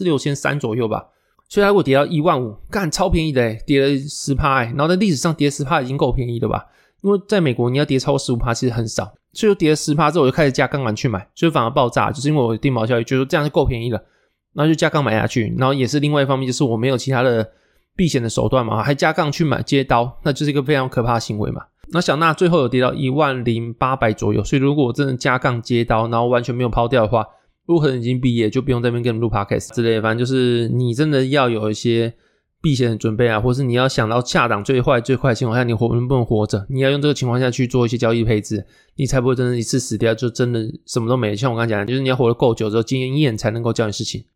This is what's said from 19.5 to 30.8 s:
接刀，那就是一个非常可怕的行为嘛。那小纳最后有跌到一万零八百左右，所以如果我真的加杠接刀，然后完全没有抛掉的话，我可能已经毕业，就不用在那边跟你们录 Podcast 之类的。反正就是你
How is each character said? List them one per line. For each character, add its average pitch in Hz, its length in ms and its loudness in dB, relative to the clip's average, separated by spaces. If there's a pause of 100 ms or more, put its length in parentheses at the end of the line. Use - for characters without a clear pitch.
接 139 200 0
刀， 120 400 0
那 147 80 0
就 143 140 -4
是 147 60 0
一 - 20 0
个 143 80 0
非 143 140 0
常 135 120 0
可 123 140 -2
怕 120 140 0
的 113 40 0
行 107 200 -6
为 104 100 -2
嘛。 - 140 -8 (260)
那 165 120 0
小 143 160 0
纳 165 160 2
最 175 160 2
后 170 100 4
有 127 80 2
跌 127 140 0
到 127 120 2
一 131 160 -4
万 131 360 0
零 117 300 -2
八 131 200 -2
百 117 160 2
左 107 220 -2
右， 107 100 0
所 - 160 0
以 - 20 0
如 139 140 2
果 147 120 2
我 117 40 -2
真 139 160 -2
的 131 80 -2
加 127 240 0
杠 123 220 -2
接 117 240 0
刀， 113 240 0
然 117 100 0
后 120 80 2
完 120 160 2
全 127 100 -4
没 120 80 -4
有 123 60 0
抛 117 180 0
掉 120 180 2
的 107 40 2
话， 107 180 0 (400)
我 170 140 2
可 147 80 2
能 131 100 0
已 120 40 -6
经 127 180 -2
毕 123 160 0
业， 113 140 2
就 131 120 -2
不 131 100 -2
用 120 100 0
在 120 80 -4
那 - 20 -4
边 120 100 -4
跟 117 140 -2
你 - 20 -6
们 113 40 -4
录 113 120 -2
Podcast 110 400 -4
之 120 80 -2
类 113 140 2
的。 107 60 -2
反 110 100 0
正 113 80 -2
就 123 60 -2
是 123 420 0
你 120 260 -2